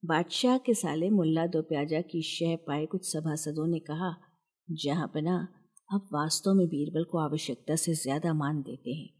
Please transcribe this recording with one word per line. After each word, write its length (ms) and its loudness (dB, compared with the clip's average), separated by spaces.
बादशाह 540 2
के 160 2
साले 360 0
मुल्ला 360 4
दो 160 0
प्याजा 380 0
की 220 -4
शह 340 -2
पाए 300 -4
कुछ 260 -4
सभासदों 540 -2
ने 120 2
कहा, 380 -4
"जहांपना, 800 -2
आप 200 -2
वास्तव 420 2
में 120 6
बीरबल 380 -2
को 140 -2
आवश्यकता 580 -2
से 180 0
ज्यादा 400 -2
मान 280 0
देते 280 -8
हैं 300 -8